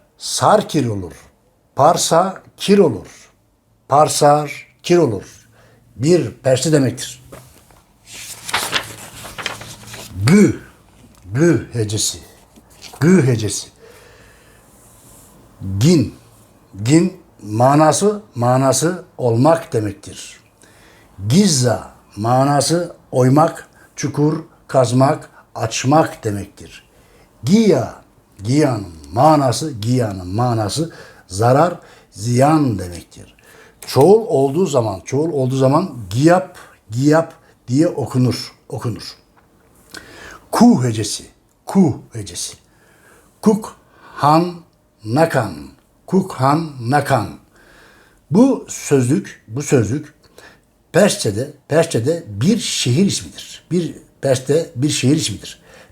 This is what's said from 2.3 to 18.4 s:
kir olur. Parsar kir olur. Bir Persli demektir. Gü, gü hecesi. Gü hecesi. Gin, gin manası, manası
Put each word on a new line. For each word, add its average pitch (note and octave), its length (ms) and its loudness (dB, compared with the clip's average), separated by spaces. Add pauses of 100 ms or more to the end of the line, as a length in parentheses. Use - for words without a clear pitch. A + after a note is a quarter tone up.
kir G3+ 220 2
olur. A#2 520 -2 (580)
Parsar D3 800 2 (160)
kir F3 160 2
olur. A2+ 500 -4 (480)
Bir D3 340 2
Persli C3 420 0
demektir. - 500 -2 (3000)
Gü, F#3 340 4 (720)
gü D3+ 380 2
hecesi. G#2+ 460 -4 (840)
Gü E3 260 4
hecesi. G#2+ 420 -2 (2000)
Gin, C#3 360 2 (680)
gin E3 360 2 (220)
manası, D3 800 2 (120)
manası C3 720 0 (140)